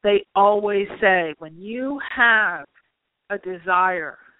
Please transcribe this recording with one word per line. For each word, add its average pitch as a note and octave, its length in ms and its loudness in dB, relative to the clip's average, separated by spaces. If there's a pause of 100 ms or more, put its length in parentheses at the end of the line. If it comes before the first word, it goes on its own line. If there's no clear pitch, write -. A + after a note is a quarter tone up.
they G3+ 220 2 (100)
always G3+ 540 2 (120)
say, F3+ 380 2
when D#3+ 200 -18
you B3+ 420 -8 (160)
have G#3+ 500 2 (640)
a G3+ 80 -6
desire F3+ 800 -2 (220)